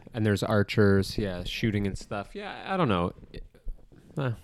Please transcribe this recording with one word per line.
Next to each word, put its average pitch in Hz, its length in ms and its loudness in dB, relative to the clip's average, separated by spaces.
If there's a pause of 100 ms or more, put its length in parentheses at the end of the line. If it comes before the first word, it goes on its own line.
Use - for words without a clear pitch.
(140)
and 110 120 0
there's 101 180 4
archers, 101 760 4
yeah, 90 240 -4
shooting 104 420 -2
and 95 120 -4
stuff. 101 360 -10
Yeah, 202 340 -12
I 196 100 -4
don't 165 120 2
know. 90 240 2 (1040)
Uh, 135 140 -2 (120)